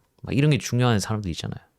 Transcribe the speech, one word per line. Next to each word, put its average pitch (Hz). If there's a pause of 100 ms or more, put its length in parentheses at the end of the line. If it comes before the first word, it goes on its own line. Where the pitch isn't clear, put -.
(240)
막 -
이런 147
게 135
중요한 120
사람도 104
있잖아요. - (160)